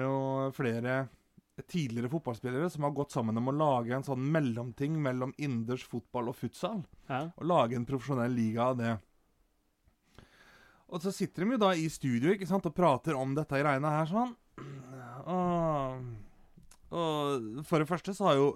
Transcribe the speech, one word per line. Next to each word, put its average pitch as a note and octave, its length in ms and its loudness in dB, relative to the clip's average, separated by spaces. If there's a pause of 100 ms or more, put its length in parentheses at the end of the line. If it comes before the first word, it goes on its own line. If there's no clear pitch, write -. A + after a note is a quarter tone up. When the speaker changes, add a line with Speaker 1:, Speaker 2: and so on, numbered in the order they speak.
Speaker 1:
jo C3+ 480 0
flere B2+ 560 -2 (600)
tidligere B2 420 -2
fotballspillere C3 580 -2
som D3+ 140 -6
har C3+ 80 0
gått C#3 220 -4
sammen A2 260 0
om B2 80 0
å C#3+ 100 0
lage B2+ 380 2
en C3+ 80 -2
sånn C3+ 160 -4
mellomting C#3 840 0
mellom C3 380 -2
innendørs B2 480 -4
fotball A#2+ 420 -6
og C3+ 60 -4
futsal. F3+ 480 -6 (260)
Speaker 2:
Ja. C#3 300 -4
Speaker 1:
Og C#3+ 80 -6
lage B2+ 300 4
en A#2+ 100 -2
profesjonell B2+ 480 -2
liga A2+ 300 0
av B2+ 120 2
det. A#2 220 0 (1900)
Og F3 140 -8
så F#3+ 120 -2
sitter E3 300 -2
de B3 100 2
jo B3+ 40 0
da G3 160 6
i D#3+ 160 0
studio, C3 440 2
ikke G3 140 -4
sant, F#3 200 2
og D3+ 80 -4
prater D#3 420 4
om C3+ 160 -2
dette D3 240 0
greiene D3 320 2
her D#3 200 2
sånn. A#3 240 0 (920)
Og, D#3+ 760 0 (920)
og C#3+ 720 0
for D#3 160 4
det D3+ 80 -2
første F3+ 240 -2
så F#3+ 140 2
har C#3+ 100 8
jo C#3 180 6